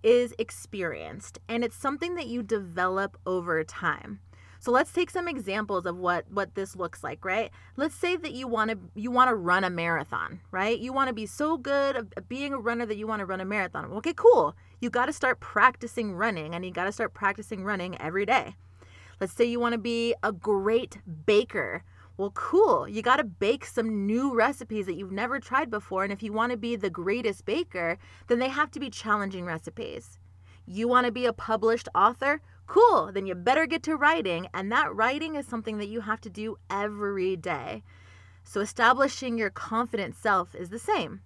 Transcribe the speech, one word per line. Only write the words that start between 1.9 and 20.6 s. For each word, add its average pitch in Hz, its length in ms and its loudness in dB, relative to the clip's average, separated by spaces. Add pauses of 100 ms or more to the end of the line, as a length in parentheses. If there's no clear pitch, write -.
that 330 120 -6
you 240 160 -6
develop 190 840 -2
over 175 360 0
time. 180 580 -6 (380)
So - 140 0
let's 262 180 4
take 349 200 0
some 349 180 -4
examples 202 580 -2
of 175 120 -4
what, 175 300 0
what 196 280 -4
this 196 180 -6
looks 180 300 -8
like, 151 200 -8
right? 196 280 -2 (240)
Let's 302 180 -2
say 359 220 -2
that 320 160 -6
you 254 160 -8
wanna, 220 280 0 (200)
you 233 160 -6
wanna 247 240 6
run 180 260 4
a 185 80 0
marathon, 165 720 -2 (100)
right? 202 260 0
You 247 160 -6
wanna 262 200 0
be 214 140 -6
so 302 300 0
good 277 380 0
at, 233 120 -4 (100)
at 185 120 -12
being 277 240 -4
a 269 60 -4
runner 233 280 -2
that 214 100 -4
you 214 100 -6
wanna 208 200 -4
run 185 140 -4
a 185 40 -6
marathon. 185 480 -4
Okay, 214 240 -4
cool. 233 400 8 (240)
You 240 100 -2
gotta 254 220 0
start 254 260 0
practicing 220 760 2
running, 170 400 -2
and 180 100 -4
you 185 80 -8
gotta 180 180 -2
start 214 240 -4
practicing 196 480 -4
running 185 380 -4
every 180 260 -2
day. 226 300 0 (640)
Let's 190 140 -4
say 240 100 6
you 240 160 0
wanna 233 180 0
be 233 460 0
a 214 80 0
great 202 680 0 (280)